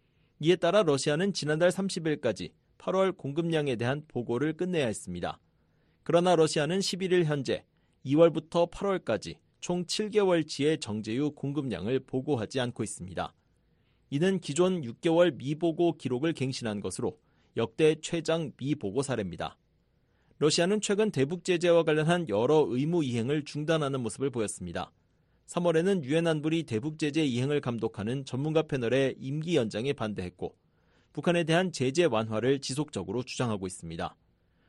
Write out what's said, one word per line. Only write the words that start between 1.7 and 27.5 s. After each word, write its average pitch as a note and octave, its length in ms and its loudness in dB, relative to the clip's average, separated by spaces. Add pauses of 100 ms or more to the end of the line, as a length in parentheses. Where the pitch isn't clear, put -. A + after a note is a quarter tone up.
삼십 F#3 360 -4
일까지 A2 440 -2 (280)
팔월 F#3+ 320 2
공급량에 D3 640 -2
대한 B2+ 320 -2
보고를 B2 460 -2
끝내야 E3 340 0
했습니다. F2 520 -6 (640)
그러나 F3 340 4
러시아는 D#3+ 460 2
십일 F#3 320 -2
일 F3+ 120 6
현재 C#3 380 -2 (400)
이월부터 D#3+ 640 4
팔월까지 D#3+ 680 -2 (220)
총 F3+ 260 -4
칠 G#3+ 240 -2
개월치의 E3 680 2
정제유 A2 520 -4
공급량을 C3 680 -4
보고하지 C3 640 -2
않고 A#2+ 200 -4
있습니다. F2 520 -8 (760)
이는 F3 300 2
기존 F3 440 -2
육 A#2 180 -12
개월 E3+ 300 4
미보고 D#3 680 0
기록을 C3+ 360 -2
갱신한 A#2+ 460 -4
것으로 F#2+ 400 -6 (380)
역대 D#3 440 2
최장 E3 560 -2
미보고 C3 460 -2
사례입니다. F#2 540 -6 (800)
러시아는 F3 420 2
최근 G#3 320 0
대북 C#3+ 320 -2
제재와 E3+ 400 4
관련한 D#3 460 0
여러 B2+ 400 4
의무 D3+ 340 0
이행을 B2+ 400 -2
중단하는 D3 560 -2
모습을 A#2+ 300 -4
보였습니다. F#2 640 -6 (540)
삼월에는 F3 580 0
유엔 E3 220 2
안보리 D#3+ 360 0
대북 C#3+ 340 -4
제재 D#3 280 0
이행을 C3+ 340 0